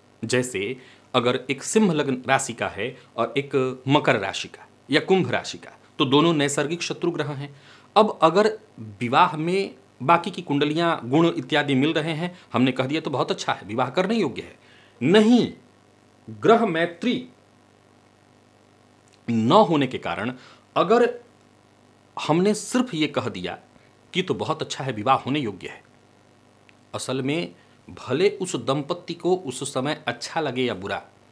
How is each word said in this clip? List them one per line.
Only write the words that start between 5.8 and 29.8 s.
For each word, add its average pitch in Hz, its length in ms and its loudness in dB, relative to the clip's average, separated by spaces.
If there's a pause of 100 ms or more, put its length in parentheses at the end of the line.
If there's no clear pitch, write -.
तो 151 60 2
दोनों 151 280 4
नैसर्गिक 143 480 -2
शत्रु 170 300 -4
ग्रह 151 200 -4
हैं। 143 240 -10 (400)
अब 214 260 4
अगर 196 360 4 (220)
विवाह 123 580 2
में 180 380 -2 (280)
बाकी 170 280 4
की 180 100 -10
कुंडलियां, 147 680 0
गुण 165 280 4
इत्यादि 139 380 0
मिल 151 180 2
रहे 160 200 -2
हैं, 175 240 -6 (160)
हमने 127 180 2
कह 127 140 -2
दिया 151 160 -4
तो 165 80 -6
बहुत 143 220 -2
अच्छा 139 220 -4
है, - 140 -16
विवाह 123 220 -2
करने 185 260 -2
योग्य 160 260 -2
है। - 140 -16 (460)
नहीं, 214 520 6 (760)
ग्रह 208 360 4
मैत्री 170 600 -2 (2000)
न 117 240 2
होने 165 360 6
के 113 100 -6
कारण 113 360 -6 (420)
अगर 214 340 4 (1080)
हमने 180 360 2
सिर्फ 247 400 -2
ये 151 140 0
कह 123 220 -4
दिया 90 280 -8 (560)
कि 180 80 -2
तो 185 120 0
बहुत 113 280 -4
अच्छा - 220 -10
है, 131 80 -6
विवाह 113 260 2
होने 143 220 -4
योग्य 101 280 -8
है, - 160 -18 (1120)
असल 127 280 -6
में 160 340 -4 (340)
भले 139 400 0
उस 185 260 -6
दंपत्ति 143 580 -4
को 180 220 0
उस 139 380 -6
समय 139 340 -4